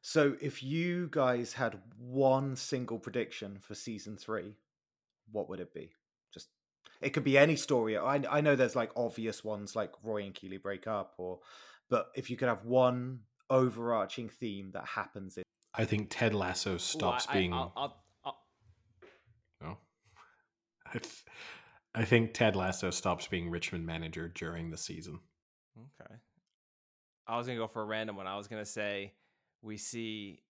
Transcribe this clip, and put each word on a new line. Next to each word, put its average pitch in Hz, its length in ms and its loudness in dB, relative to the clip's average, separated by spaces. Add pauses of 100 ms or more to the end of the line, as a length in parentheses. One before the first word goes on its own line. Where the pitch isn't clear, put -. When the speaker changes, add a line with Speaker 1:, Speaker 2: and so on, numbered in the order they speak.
Speaker 1:
So 143 400 4
if 139 220 -6
you 170 480 0
guys 123 420 2
had 113 260 -2 (180)
one 131 580 4
single 123 420 -4
prediction 101 640 -6
for 104 160 -14
season 110 420 -10
three, 104 380 -6 (760)
what 98 180 -4
would 92 100 -8
it - 140 -10
be? - 180 -12 (420)
Just, - 140 -16 (540)
it 185 100 0
could 147 120 0
be 135 140 6
any 151 180 10
story. 113 420 2
I, 123 180 2 (140)
I 147 120 4
know 147 140 8
there's, 123 200 4
like, 117 200 0
obvious 113 480 -2
ones 104 320 -6
like 104 160 -2 (100)
Roy 107 220 -2
and 98 100 -8
Keeley 95 240 -10
break 98 300 -6
up, 104 320 -4
or, 90 200 -6 (500)
but 117 260 2
if 131 160 -6
you 120 60 -4
could 127 100 2
have 107 180 0
one 123 540 4 (320)
overarching 117 760 2
theme 98 440 -8
that 92 120 -8
happens 95 520 -6
in 92 60 -10 (300)
Speaker 2:
I 110 120 2
think 104 240 0
Ted 113 240 2
Lasso 92 420 0
Speaker 3:
Ooh, 85 40 -4
Speaker 2:
stops 123 480 0
Speaker 3:
I, - 40 -4
I, 139 40 0
Speaker 2:
being 87 180 4
Speaker 3:
I'll, 123 220 -2
I'll, 139 280 -6 (200)
I'll - 140 -10 (1200)
Speaker 2:
No? - 160 -10 (600)
<laughs> - 500 -20
I - 120 -6
th-, - 240 -12 (720)
I 113 100 4
think 113 300 6
Ted 107 200 6
Lasso 92 360 0
stops 87 340 0
being 85 240 -2
Richmond 85 380 -4
manager 82 400 -6
during 82 420 -6
the 78 80 -8
season. - 420 -10 (800)
Speaker 3:
Okay. - 140 -18 (1120)
I 113 120 0
was 120 100 0
gonna 123 100 -2
go 113 100 0
for 113 140 -6
a 107 40 -2
random 110 300 -2
one. 95 120 -6
I 98 100 -4
was 104 100 -8
gonna 107 180 -6
say 101 480 -4 (500)
we 107 140 -10
see 107 720 -8